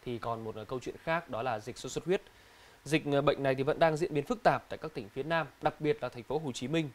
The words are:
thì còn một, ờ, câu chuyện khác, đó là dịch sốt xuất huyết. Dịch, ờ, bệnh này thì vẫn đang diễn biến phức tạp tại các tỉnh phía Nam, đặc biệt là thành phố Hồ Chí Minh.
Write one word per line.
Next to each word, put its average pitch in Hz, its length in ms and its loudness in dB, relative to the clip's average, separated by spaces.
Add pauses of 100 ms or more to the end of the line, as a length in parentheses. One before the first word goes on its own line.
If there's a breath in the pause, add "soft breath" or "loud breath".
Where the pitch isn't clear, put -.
thì 120 140 -4
còn 113 260 -4
một, 110 100 -6
ờ, 107 100 -10
câu 127 160 -6
chuyện - 220 -8
khác, 165 280 -2
đó 113 120 -4
là 120 180 -2
dịch 113 180 -12
sốt 131 140 -10
xuất - 120 -6
huyết. 185 180 0 (640 loud breath)
Dịch, 147 180 2 (100)
ờ, 143 100 4
bệnh 143 200 4
này 135 120 4
thì 131 80 0
vẫn 151 160 2
đang 160 180 6
diễn 156 180 -2
biến 139 100 0
phức 233 180 -4
tạp 139 260 4
tại - 100 -8
các - 160 -10
tỉnh 107 140 -8
phía 135 140 -6
Nam, 160 240 0 (160)
đặc 147 180 2
biệt 147 200 2
là 127 80 -4
thành 120 140 -10
phố 135 160 -2
Hồ 151 140 -2
Chí 123 160 -4
Minh. 156 260 0